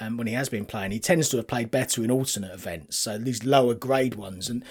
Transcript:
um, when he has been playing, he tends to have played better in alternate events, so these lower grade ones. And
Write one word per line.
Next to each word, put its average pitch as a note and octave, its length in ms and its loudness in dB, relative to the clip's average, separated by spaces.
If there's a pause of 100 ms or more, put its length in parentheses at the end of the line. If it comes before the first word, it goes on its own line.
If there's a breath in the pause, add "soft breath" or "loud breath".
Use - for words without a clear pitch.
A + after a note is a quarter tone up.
um, A2+ 160 -4
when A#2 100 -4
he G#2+ 60 -2
has C3 160 -2
been G#2 160 -4
playing, G2 260 -6
he G#2+ 80 -4
tends D#3+ 300 4
to C3 80 2
have A2+ 100 -2
played A#2 240 -2
better B2+ 320 0
in A#2 80 2
alternate B2+ 440 0
events, E2+ 440 -8
so A2 200 -4
these A#2 260 -2
lower C3 300 6
grade C3 400 2
ones. F#2+ 340 -8
And A#2+ 220 -4